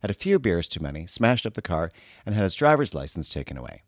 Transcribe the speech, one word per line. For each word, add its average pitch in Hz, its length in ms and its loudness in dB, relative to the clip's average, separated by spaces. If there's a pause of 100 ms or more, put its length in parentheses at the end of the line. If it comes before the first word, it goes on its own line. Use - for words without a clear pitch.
had 101 80 -4
a 101 60 0
few 196 240 2
beers 87 280 2
too - 120 -8
many, 76 260 -6
smashed 117 400 2
up 110 80 -6
the - 80 -8
car, 85 300 -2 (340)
and 104 80 -2
had 104 120 2
his 92 100 0
driver's 147 400 4
license 73 340 -6
taken - 260 -8
away. - 320 -14